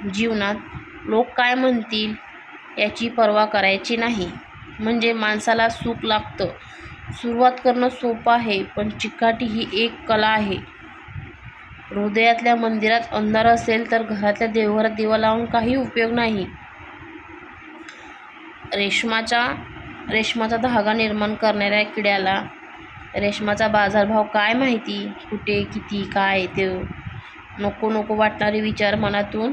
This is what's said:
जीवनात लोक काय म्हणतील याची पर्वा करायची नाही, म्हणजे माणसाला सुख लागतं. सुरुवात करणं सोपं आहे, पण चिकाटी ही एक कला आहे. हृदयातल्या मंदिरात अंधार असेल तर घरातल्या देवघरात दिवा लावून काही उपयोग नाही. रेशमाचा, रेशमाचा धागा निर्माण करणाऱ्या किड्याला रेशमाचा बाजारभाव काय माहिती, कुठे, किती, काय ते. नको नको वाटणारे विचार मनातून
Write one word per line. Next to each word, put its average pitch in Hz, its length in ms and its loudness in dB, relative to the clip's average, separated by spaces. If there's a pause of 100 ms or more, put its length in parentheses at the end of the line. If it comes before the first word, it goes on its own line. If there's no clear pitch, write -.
(140)
जीवनात 214 420 0 (500)
लोक 220 240 2
काय 247 260 2
म्हणतील 220 580 0 (640)
याची 208 320 0
पर्वा 214 360 4
करायची 196 520 2
नाही, 226 340 -2 (480)
म्हणजे 233 340 2
माणसाला 220 560 2
सुख 226 240 -4 (100)
लागतं. 214 440 -2 (680)
सुरुवात 240 380 4 (120)
करणं 247 260 4
सोपं 240 440 0
आहे, 220 300 2
पण 208 260 -4
चिकाटी 226 560 0
ही 226 280 -2
एक 226 320 -2
कला 220 220 4
आहे. 214 280 2 (1400)
हृदयातल्या 226 640 4
मंदिरात 226 460 2 (100)
अंधार 214 340 2
असेल 233 460 4
तर 226 120 2
घरातल्या 208 440 0
देवघरात 220 440 2
दिवा 214 260 0
लावून 220 280 2
काही 233 300 2
उपयोग 233 360 0
नाही. 220 340 0 (2250)
रेशमाचा, 226 720 0 (640)
रेशमाचा 220 460 0
धागा 220 360 2
निर्माण 214 420 0
करणाऱ्या 208 500 2
किड्याला 202 580 0 (720)
रेशमाचा 208 520 0
बाजारभाव 208 560 4
काय 214 300 2
माहिती, 214 580 0 (200)
कुठे, 208 320 -2
किती, 202 500 -6
काय 196 320 2
ते. 185 580 -4 (560)
नको 202 300 -2
नको 214 260 0
वाटणारे 214 460 2
विचार 214 340 0
मनातून 214 580 0